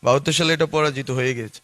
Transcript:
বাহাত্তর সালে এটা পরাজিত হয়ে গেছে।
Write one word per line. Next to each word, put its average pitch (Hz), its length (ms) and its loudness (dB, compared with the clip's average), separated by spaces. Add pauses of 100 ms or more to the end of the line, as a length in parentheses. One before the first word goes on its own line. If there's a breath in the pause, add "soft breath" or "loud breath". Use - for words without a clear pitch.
বাহাত্তর 139 280 2
সালে 160 220 2
এটা 160 120 2
পরাজিত 143 460 -2
হয়ে 127 280 -2
গেছে। 110 240 -12